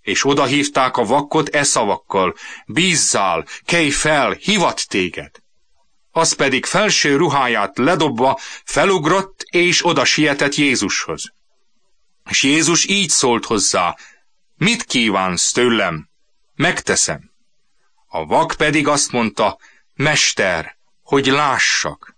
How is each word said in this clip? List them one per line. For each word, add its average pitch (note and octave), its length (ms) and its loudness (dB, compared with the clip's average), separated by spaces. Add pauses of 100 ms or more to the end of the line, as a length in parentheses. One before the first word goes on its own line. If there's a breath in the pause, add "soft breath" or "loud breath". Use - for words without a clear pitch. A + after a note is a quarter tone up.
És - 240 -4
odahívták C#3+ 720 0
a B2 80 0
vakkot D3 440 0
e D3 140 -2
szavakkal: G2 760 0 (300 loud breath)
„Bízzál, A2 800 0 (180 loud breath)
kelj D#3+ 260 0
fel, C#3+ 420 0
hivat F3 560 -2
téged!” E2+ 420 -4 (800)
Az E3 220 0
pedig C#3 320 0
felső E3+ 520 0
ruháját B2+ 600 0
ledobva C3+ 600 2 (260 loud breath)
felugrott, F#3 840 0
és F3 360 2
oda C#3+ 180 2
sietett C#3+ 500 2
Jézushoz. G#2 800 -2 (960)
És - 120 0
Jézus D#3 440 2
így G3 220 0
szólt A#2+ 360 0
hozzá: F#2 520 0 (600 loud breath)
„Mit A3 280 -2
kívánsz F#2+ 680 0
tőlem? G#2+ 560 0 (460)
Megteszem.” G#2 760 -2 (760)
A D#2+ 200 -8
vak D#3 300 0
pedig D3+ 320 0
azt D3 240 0
mondta: A2+ 460 -2 (360 soft breath)
„Mester, G#2+ 800 -2 (260)
hogy C#3 240 0
lássak.” C3 920 0